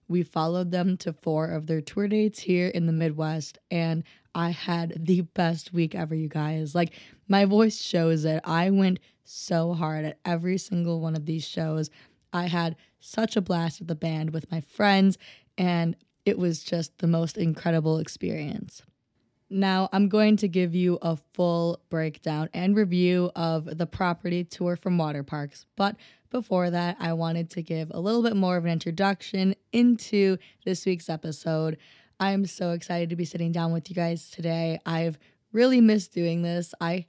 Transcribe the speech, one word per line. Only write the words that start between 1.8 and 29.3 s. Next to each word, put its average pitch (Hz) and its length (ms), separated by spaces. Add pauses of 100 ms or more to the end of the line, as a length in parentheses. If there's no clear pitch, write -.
tour 202 260
dates 214 320
here 180 300
in 165 180
the 165 40
Midwest, 160 680 (100)
and 165 340 (300)
I 170 160
had 170 560
the 180 160
best 165 500
week 170 220
ever, 160 220
you 156 140
guys. 151 440
Like, 170 200 (340)
my 196 180
voice 208 340
shows 165 460
it. 156 180
I 175 280
went 190 280 (240)
so 170 520
hard 156 280
at 156 220
every 180 320
single 170 420
one 160 160
of 151 120
these 160 200
shows. 156 440 (420)
I 175 140
had 170 280 (240)
such - 360
a 208 60
blast 165 360
with 165 100
the 170 60
band, 160 380
with 160 180
my 165 120
friends, 196 580 (400)
and 170 360 (300)
it 202 140
was 170 240
just 170 340
the 170 100
most 165 300
incredible 160 640
experience. - 840 (640)
Now, 190 460
I'm 196 160
going 214 280
to 208 100
give 175 260
you 180 300
a 165 140 (160)
full 170 460 (120)
breakdown 160 600
and 185 240
review 180 600
of 160 420
the 170 80
property 175 580
tour 175 320
from 180 220
Waterparks, 147 680 (100)
but 202 220 (340)
before 180 400
that, 175 280
I 165 140
wanted 165 380
to 175 100
give 160 320
a - 60
little 226 240
bit 226 120
more 180 220
of 170 80
an 170 60
introduction 190 800 (180)